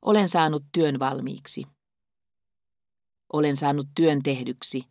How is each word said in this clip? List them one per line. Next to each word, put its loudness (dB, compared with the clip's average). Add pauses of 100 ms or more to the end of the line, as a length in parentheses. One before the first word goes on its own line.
Olen 2
saanut 2 (100)
työn 2
valmiiksi. -6 (1700)
Olen 2
saanut 0
työn 2
tehdyksi. -4